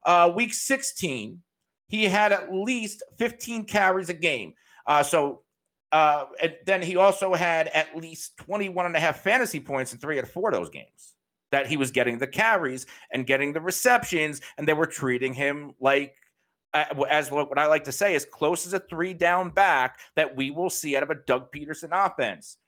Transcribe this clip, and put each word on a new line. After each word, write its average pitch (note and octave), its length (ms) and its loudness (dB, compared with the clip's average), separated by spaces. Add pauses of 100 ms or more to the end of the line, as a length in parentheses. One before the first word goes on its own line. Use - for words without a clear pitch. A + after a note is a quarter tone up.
uh, F3 280 6
week A#3 200 -2
sixteen, F3 880 -4 (480)
he G#3+ 160 0
had G3+ 260 4
at F#3 220 -2
least G#3+ 500 -4 (140)
fifteen A3+ 480 -6
carries F#3+ 440 2
a F3+ 40 -4
game. C#3+ 400 -4 (320)
Uh, D3 180 4
so, D3 380 0 (500)
uh, D3+ 340 4 (160)
and D#3+ 140 -2 (100)
then F#3 160 2
he F3 140 -4
also F#3+ 380 4
had E3 360 2
at D#3 260 0
least E3 420 -14
twenty-one F#3 480 -4
and E3+ 100 -4
a D#3 40 4
half D#3 220 0
fantasy G#3+ 380 0
points C3 340 -6
in B2 60 -18
three D3 180 -4
out B2+ 60 -4
of - 80 -12
four G3+ 180 -2
of D3 60 0
those F2 140 -4
games - 440 -20 (400)
that C#3 120 2
he D3 120 -2
was C3+ 140 0
getting A#2+ 260 2
the C3+ 100 -4
carries F3 580 0 (260)
and C3 140 -4
getting C3+ 280 0
the D#3 80 -4
receptions, F3 800 0 (160)
and D3 100 -2
they D#3 60 4
were D#3 120 2
treating B2+ 480 -2
him C#3+ 460 -4
like, C#3 340 2 (600)
uh, D3+ 160 2
w-, C#3+ 200 -2
as D3 220 2
what, D3 160 -2
what C#3 100 -4
I D3+ 100 4
like D3+ 180 4
to C#3 80 -8
say, G3+ 220 2
as C#3 100 0
close - 420 -2
as F3+ 60 -8
a F#3 80 -2
three F3 320 -6
down F3 380 2
back D3+ 460 2 (200)
that D#3 180 0
we C3+ 160 -4
will E3+ 180 -2
see C#3+ 280 -2
out C#3 60 2
of D3 60 -6
a D#3+ 60 0
Doug C3 340 -2
Peterson D3+ 440 -10
offense. D3+ 640 -2 (100)